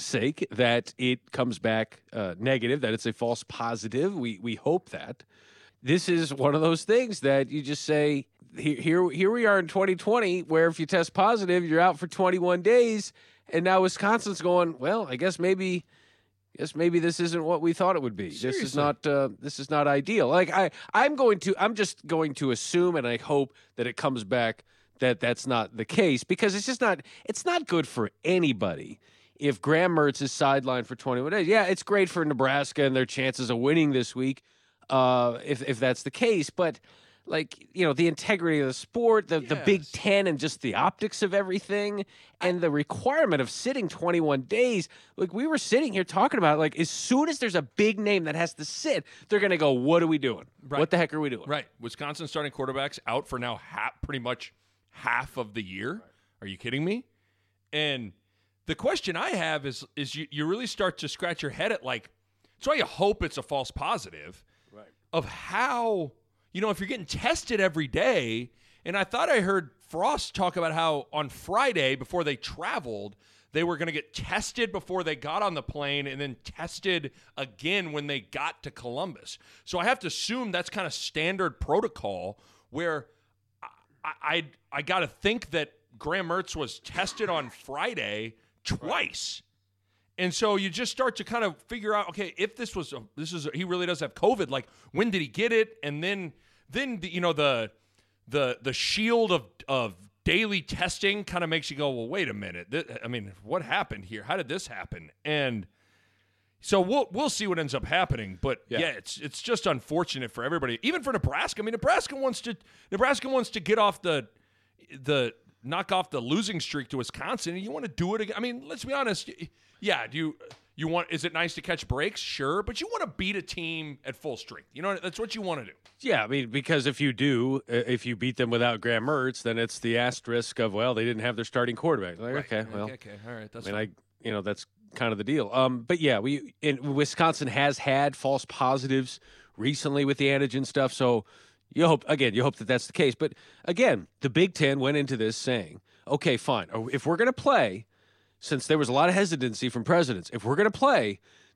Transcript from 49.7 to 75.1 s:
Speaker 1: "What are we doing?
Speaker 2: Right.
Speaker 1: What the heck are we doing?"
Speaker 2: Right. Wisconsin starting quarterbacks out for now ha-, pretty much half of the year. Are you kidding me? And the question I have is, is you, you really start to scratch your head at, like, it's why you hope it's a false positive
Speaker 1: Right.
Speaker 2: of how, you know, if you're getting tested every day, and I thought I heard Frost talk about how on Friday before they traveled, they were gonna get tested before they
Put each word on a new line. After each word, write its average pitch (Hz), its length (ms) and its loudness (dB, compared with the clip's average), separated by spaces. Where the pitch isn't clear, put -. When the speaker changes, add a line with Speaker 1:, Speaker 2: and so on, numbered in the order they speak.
Speaker 1:
"What 143 320 6
are 165 40 4
we 156 120 4
doing? 123 260 -2
Speaker 2:
Right. 139 180 -4
Speaker 1:
What 165 120 2
the 175 60 4
heck 165 160 2
are 156 60 -2
we 147 100 -2
doing?" 117 200 -8
Speaker 2:
Right. 147 160 -4
Wisconsin 147 480 -10
starting 147 240 -4
quarterbacks 135 560 -4
out 131 200 0
for 127 120 -6
now 120 160 -4
ha-, 107 360 -6
pretty 139 180 -4
much 120 340 -6
half 120 420 2
of 107 180 -4
the 110 80 -2
year. 107 400 -8
Are 104 60 -12
you 95 100 -8
kidding 131 280 -2
me? 214 200 -2
And 139 400 -4
the 160 100 -4
question 208 400 -2
I 269 160 -4
have 160 340 -2
is, 135 180 -8
is 139 200 -6
you, 151 140 -10
you 147 160 -4
really 214 220 -2
start 185 320 -2
to 151 80 -6
scratch 175 340 -6
your 147 100 -4
head 185 200 -2
at, 202 120 -4
like, 123 280 -6
it's - 100 -8
why 302 80 4
you 269 100 2
hope 202 380 0
it's 156 140 -4
a 139 60 -6
false 135 280 -4
positive 92 720 -8
Speaker 1:
Right. 104 140 -20
Speaker 2:
of 160 140 0
how, 220 840 -2
you 180 100 -4
know, 214 80 2
if 196 100 -2
you're 190 80 -6
getting 208 200 -4
tested 247 520 -2
every 160 280 2
day, 127 640 0
and 175 120 -4
I 196 60 2
thought 269 260 0
I 254 120 6
heard 180 300 0
Frost 226 460 0
talk 180 220 0
about 165 160 0
how 160 380 0
on 151 180 -2
Friday 180 640 2
before 147 280 -2
they 147 120 -2
traveled, 120 800 -6
they 160 120 0
were 170 140 -2
gonna 165 140 -4
get - 220 -6
tested 214 580 -4
before 180 320 -4
they 156 120 -4